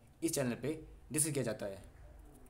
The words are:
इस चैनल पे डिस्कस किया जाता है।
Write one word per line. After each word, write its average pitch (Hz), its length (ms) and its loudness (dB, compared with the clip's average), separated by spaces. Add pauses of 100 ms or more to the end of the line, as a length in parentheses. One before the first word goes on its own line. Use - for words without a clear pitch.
(240)
इस 165 100 6
चैनल 123 280 4
पे 156 240 -2 (260)
डिस्कस 151 200 4
किया 131 120 2
जाता 110 220 0
है। 98 180 -6 (680)